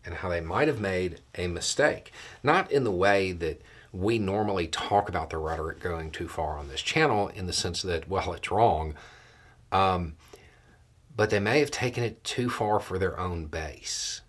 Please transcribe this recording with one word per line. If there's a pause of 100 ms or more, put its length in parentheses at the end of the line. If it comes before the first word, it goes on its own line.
and
how
they
might
have
made (120)
a
mistake. (320)
Not
in
the
way
that (320)
we
normally
talk
about
the
rhetoric
going
too
far
on
this
channel
in
the
sense
that,
well,
it's
wrong. (760)
Um, (960)
but
they
may
have
taken
it
too
far
for
their
own
base